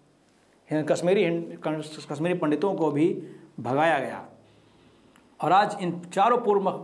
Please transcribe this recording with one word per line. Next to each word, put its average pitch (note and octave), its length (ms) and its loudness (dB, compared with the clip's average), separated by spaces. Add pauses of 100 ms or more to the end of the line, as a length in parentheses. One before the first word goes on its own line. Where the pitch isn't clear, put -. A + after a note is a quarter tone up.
(680)
कश्मीरी E3+ 540 2
हिंद-, E3+ 340 -4 (500)
कश्मीरी E3 260 -2
पंडितों E3 400 0
को D#3 180 0
भी D3 160 2 (520)
भगाया C#3 400 2
गया। A2+ 240 -8 (1160)
और D3+ 120 0
आज G#3 300 4
इन F3 180 -4 (140)
चारों A3+ 240 4
पूर्व, G3+ 320 2 (140)